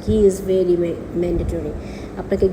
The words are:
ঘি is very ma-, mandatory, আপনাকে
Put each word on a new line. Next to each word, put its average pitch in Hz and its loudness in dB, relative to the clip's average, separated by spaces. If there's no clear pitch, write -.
ঘি 208 6
is 185 0
very 180 4
ma-, 170 -2
mandatory, 170 -2
আপনাকে 190 2